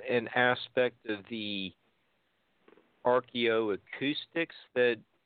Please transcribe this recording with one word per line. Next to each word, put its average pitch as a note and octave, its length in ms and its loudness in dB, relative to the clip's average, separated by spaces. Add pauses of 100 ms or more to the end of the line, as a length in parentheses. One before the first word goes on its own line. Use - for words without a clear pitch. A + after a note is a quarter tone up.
an A#2 240 0
aspect B2 640 0 (140)
of G#2 100 -4 (100)
the G#2 420 -6 (1300)
archaeoacoustics B2 1500 0 (160)
that, B2 220 4 (300)